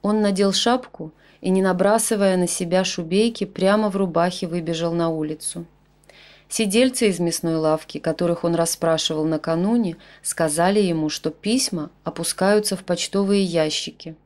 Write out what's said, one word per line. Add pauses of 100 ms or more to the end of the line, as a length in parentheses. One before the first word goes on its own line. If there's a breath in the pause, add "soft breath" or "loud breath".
он
надел
шапку (260 soft breath)
и,
не
набрасывая
на
себя
шубейки,
прямо
в
рубахе
выбежал
на
улицу. (840 loud breath)
Сидельцы
из
мясной
лавки,
которых
он
расспрашивал
накануне, (260 loud breath)
сказали
ему,
что
письма (140)
опускаются
в
почтовые
ящики (100)